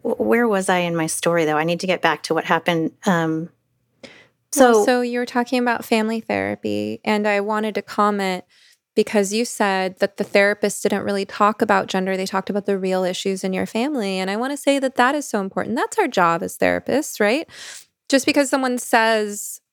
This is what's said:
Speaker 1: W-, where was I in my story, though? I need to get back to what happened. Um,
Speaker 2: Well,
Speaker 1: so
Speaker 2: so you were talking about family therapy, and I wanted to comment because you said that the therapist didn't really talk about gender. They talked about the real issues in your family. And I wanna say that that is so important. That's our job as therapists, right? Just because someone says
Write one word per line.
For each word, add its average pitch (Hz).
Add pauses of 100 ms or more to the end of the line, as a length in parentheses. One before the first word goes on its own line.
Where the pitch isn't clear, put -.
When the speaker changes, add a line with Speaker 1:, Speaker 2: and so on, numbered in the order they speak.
Speaker 1:
W-, 240
where 226
was 190
I 185
in 175
my 160
story, 170
though? 151
I 151
need 170
to 190
get 175
back 160
to -
what 160
happened. 165 (120)
Um, 165 (1040)
Speaker 2:
Well, 254
Speaker 1:
so 208
Speaker 2:
so 247
you 240
were 247
talking 247
about 240
family 220
therapy, 208
and 214
I 202
wanted 214
to 202
comment 202 (520)
because 208
you 226
said 190
that -
the 208
therapist 202
didn't 202
really 202
talk 208
about 196
gender. 190
They 190
talked 190
about 202
the 202
real 185
issues 190
in 190
your 190
family. 220
And 190
I 196
wanna 269
say 277
that 262
that 254
is 294
so 214
important. 196
That's 339
our 392
job 175
as 185
therapists, -
right? 226 (600)
Just 269
because 285
someone 262
says 220 (120)